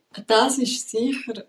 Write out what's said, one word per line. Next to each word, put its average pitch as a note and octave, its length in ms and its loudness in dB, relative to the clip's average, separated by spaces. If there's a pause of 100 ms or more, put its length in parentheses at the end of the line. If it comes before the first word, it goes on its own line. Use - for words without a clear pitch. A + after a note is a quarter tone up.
(260)
das B3 320 4
ist - 320 -2
sicher A#3 580 -4